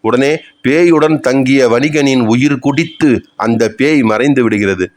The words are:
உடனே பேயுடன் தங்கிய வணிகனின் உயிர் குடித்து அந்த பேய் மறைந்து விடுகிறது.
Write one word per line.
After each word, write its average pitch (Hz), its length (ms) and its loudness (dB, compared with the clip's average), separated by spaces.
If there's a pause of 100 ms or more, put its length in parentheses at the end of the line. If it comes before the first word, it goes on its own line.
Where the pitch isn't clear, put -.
உடனே 135 380 0 (300)
பேயுடன் 156 520 2
தங்கிய 131 480 0
வணிகனின் 135 580 0
உயிர் 127 320 0
குடித்து 139 640 -2 (120)
அந்த 113 320 -2
பேய் 143 340 0
மறைந்து 123 400 0
விடுகிறது. 104 540 -2